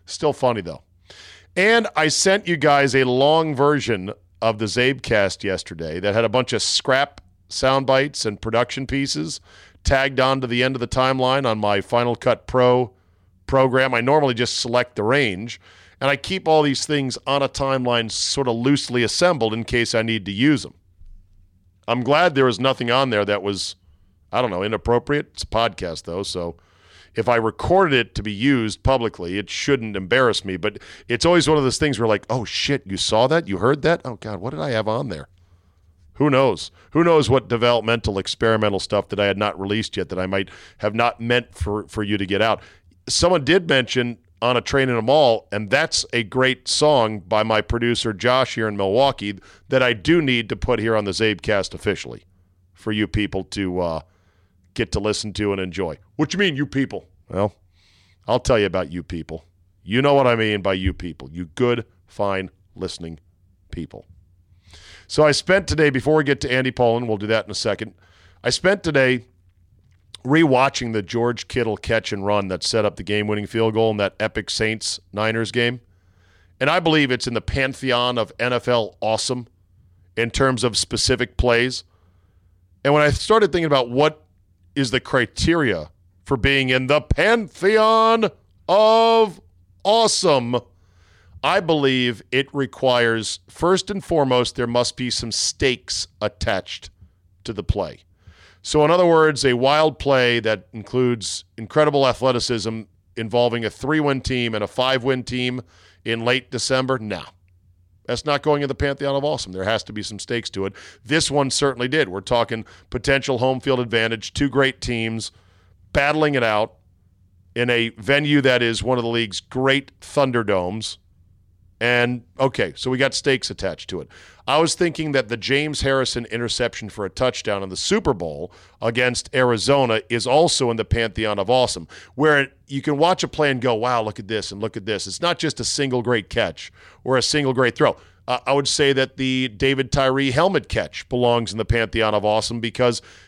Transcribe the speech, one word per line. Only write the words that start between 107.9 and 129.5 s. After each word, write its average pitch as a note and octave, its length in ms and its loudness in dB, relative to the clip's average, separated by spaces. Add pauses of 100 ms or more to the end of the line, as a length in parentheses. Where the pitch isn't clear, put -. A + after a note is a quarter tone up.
That's A#2+ 200 -6
not C#3+ 160 0
going D3 200 0
in C#3+ 60 -4
the C3+ 60 -4
pantheon C#3 400 -4
of C#3 100 -2
awesome. C#3+ 280 -4
There F#2 100 -8
has G#2+ 220 -2
to - 80 -18
be G#2 100 -10
some G2+ 160 -12
stakes A#2 320 -8
to G2 160 -6
it. G2+ 60 -8 (320)
This D3+ 260 0
one C#3 200 0
certainly B2+ 360 -2
did. C3+ 220 0
We're F#2 120 -8
talking A2+ 440 -2 (260)
potential C3+ 480 -2
home C3 220 0
field C3 180 0
advantage, A2+ 560 -2
two C#3+ 140 0
great C3+ 320 0
teams A2+ 500 -6 (640)
battling D3 420 2
it B2+ 80 2
out A2 320 0 (800)
in A#2+ 160 0
a A#2 200 2
venue C#3+ 500 2
that B2+ 200 4
is A2+ 220 0
one B2 160 0
of A#2 60 -4
the A#2 60 -2
league's A#2 280 -4
great C3+ 600 -2
Thunderdomes. G#2+ 960 -2 (840)
And, B2 440 0 (160)
okay, B2 340 0
so - 160 -6
we B2+ 80 -2
got C3+ 160 0
stakes - 360 -2
attached F#2+ 400 -8
to F2+ 100 -8
it. - 80 -16 (400)
I C#3+ 100 2
was E3 160 2
thinking D#3+ 380 -2
that B2+ 160 0
the A#2 80 -4
James C#3 460 -2
Harrison C3+ 440 0
interception A#2 640 -4
for G2+ 160 -8
a F#2+ 40 -6
touchdown A2 540 -4
in F#2+ 60 -10
the F#2 80 -10
Super E3+ 360 -2
Bowl E2+ 380 -8 (320)
against A#2+ 500 0
Arizona B2 760 2